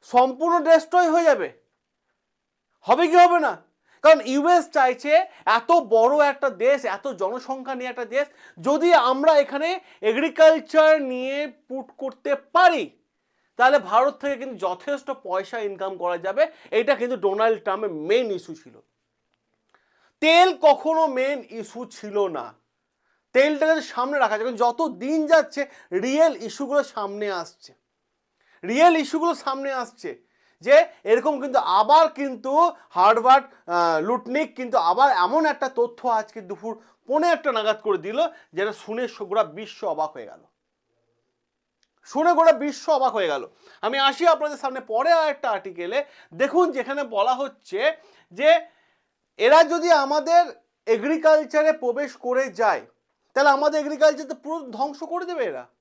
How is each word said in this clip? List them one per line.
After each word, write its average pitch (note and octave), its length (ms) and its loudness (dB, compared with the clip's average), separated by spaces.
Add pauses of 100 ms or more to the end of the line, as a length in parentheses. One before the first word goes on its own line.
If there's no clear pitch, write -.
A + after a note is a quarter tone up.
(140)
সম্পূর্ণ C4 420 2 (120)
ডিস্ট্রয় D#4+ 460 4
হয়ে E4+ 160 2
যাবে। G3 180 0 (1400)
হবে C4+ 240 4
কি F4+ 120 6
হবে F4 220 4
না? A3 80 -2 (500)
কারণ D#4 160 8 (120)
ইউএস E4 340 2 (120)
চাইছে B3+ 340 0 (460)
এত A#3 120 -4 (260)
বড় A#3+ 200 4 (160)
একটা C#4 180 -4 (140)
দেশ, C4+ 160 2 (180)
এত G3+ 80 -14 (160)
জনসংখ্যা B3+ 560 -8
নিয়ে B3+ 140 -10
একটা B3 140 -10 (100)
দেশ, C#4+ 100 -2 (420)
যদি D#4 220 2 (220)
আমরা C#4 200 2 (120)
এখানে C#4+ 260 -4 (400)
এগ্রিকালচার D#4 840 4 (200)
নিয়ে B3+ 260 -6 (300)
পুট C4 200 -12 (140)
করতে C4+ 300 -8 (240)
পারি, E4 280 4 (760)
তাহলে C4 200 4 (140)
ভারত B3+ 300 2
থেকে C#4 200 -6
কিন্তু C4 140 -12 (100)
যথেষ্ট C4+ 420 -6 (200)
পয়সা G3 300 -6 (120)
ইনকাম F#3+ 320 -10
করা F3 240 -4
যাবে। G#3 180 -2 (360)
এটা A#3+ 220 0
কিন্তু B3 140 -4 (100)
ডোনাল্ড G#3+ 400 0
ট্রাম্পের G3+ 280 -6 (160)
মেইন A#3+ 180 0 (100)
ইস্যু E3+ 240 -16
ছিল। A2+ 140 -20 (1500)
তেল E4+ 280 4 (180)
কখনো D#4 360 2 (140)
মেইন C4+ 220 -4 (200)
ইস্যু A3+ 220 -16 (160)
ছিল G#3 200 -10 (200)
না, A#2+ 80 -10 (880)
তেলটাকে D4+ 480 2 (100)
সামনে C4+ 260 -4
রাখা G#3+ 160 0
যায়। G#3+ 100 -6
কারণ A#3 200 -6
যত A#3+ 140 -2 (240)
দিন D4+ 160 -2 (120)
যাচ্ছে D4+ 300 0 (420)
রিয়েল D4 300 2 (140)
ইস্যুগুলো C#4+ 340 -4 (140)
সামনে G#3 320 -8 (140)
আসছে, - 300 -20 (1000)
রিয়েল D#4+ 340 4
ইস্যুগুলো D#4+ 300 -2 (120)
সামনে C4+ 260 -6 (120)
আসছে - 280 -14 (540)
যে C4 100 6 (360)
এরকম B3+ 220 0 (100)
কিন্তু C4+ 160 0 (200)
আবার D4 260 6 (140)
কিন্তু C4 320 -8 (460)
হার্ভার্ড, A#3 520 4
আহ, E3+ 480 -2 (100)
লুটনিক B3 420 -4 (100)
কিন্তু B3 180 -4 (140)
আবার C4 180 4 (160)
এমন C4+ 160 0 (120)
একটা C4+ 140 -6 (120)
তথ্য A#3 200 -4 (200)
আজকে G#3+ 200 -14 (100)
দুপুর G#3 220 -12 (360)
পৌনে D#4 280 0
একটা D4+ 220 -6
নাগাদ G#3+ 280 -2
করে G3 220 -2
দিল, A3+ 120 -6 (360)
যেটা G#3 180 -4 (100)
শুনে A3+ 200 -8 (100)
স-, G3+ 160 -14
গোটা G#3 140 0 (140)
বিশ্ব G#3+ 220 -16 (140)
অবাক D3+ 220 -4
হয়ে A#2 160 -16
গেল। - 120 -20 (1600)
শুনে E4 300 0
গোটা E4 180 4
বিশ্ব C#4+ 420 -2
অবাক C4 200 0
হয়ে G3 140 -2
গেল। C#3 220 -6 (320)
আমি B3 180 -4
আসি C#4 280 0
আপনাদের D4+ 300 0
সামনে C4 220 -10
পরে B3+ 340 -2
আর D#4+ 160 2
একটা C#4+ 200 -6
আর্টিকেলে। F#3+ 560 -6 (280)
দেখুন, C#4+ 380 0
যেখানে C4+ 320 -6
বলা A3+ 300 -2
হচ্ছে C4 600 -6 (360)
যে D4+ 300 2 (760)
এরা C#4+ 260 6
যদি E4+ 280 0
আমাদের D4+ 540 2 (400)
এগ্রিকালচারে D4+ 880 2
প্রবেশ C#4 420 -6
করে B3+ 340 -4
যায়, F#3 360 -2 (480)
তাহলে C#4+ 160 4
আমাদের D4 320 0
এগ্রিকালচার D4 460 -2
তো D4+ 80 -10
পুরো D#4 360 -10
ধ্বংস C#4 320 -10
করে E4+ 220 -8
দেবে E4+ 200 -6
এরা। C3 220 -10 (140)